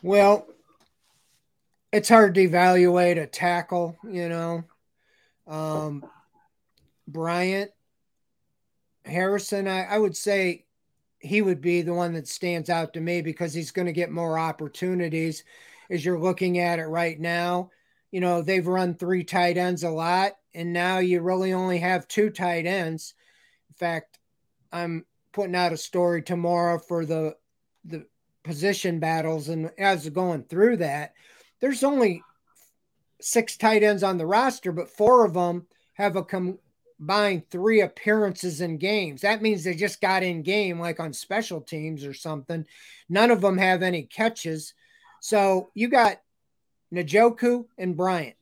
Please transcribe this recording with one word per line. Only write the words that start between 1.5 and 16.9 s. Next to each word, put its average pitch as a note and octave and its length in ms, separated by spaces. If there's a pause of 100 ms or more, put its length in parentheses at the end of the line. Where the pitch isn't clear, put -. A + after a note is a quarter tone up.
it's G#3 200
hard A3 240
to F#3+ 80
evaluate F3+ 760
a D#3 100
tackle, F3 800
you F3+ 240
know. E3 360 (840)
Um, D#3 580 (1040)
Bryant, F3+ 640 (1400)
Harrison, F#3+ 600
I, F#3 180
I G3 120
would G#3 180
say F#3+ 520 (540)
he G3+ 200
would F3+ 220
be F3 180
the E3+ 140
one E3+ 180
that D#3+ 160
stands E3+ 400
out E3 240
to E3+ 80
me E3+ 220
because D#3+ 320
he's D#3+ 160
gonna F3 220
get E3+ 180
more E3 280
opportunities D#3+ 1040 (460)
as E3+ 160
you're F3 160
looking F3+ 380
at F3 200
it D#3+ 60
right D#3+ 340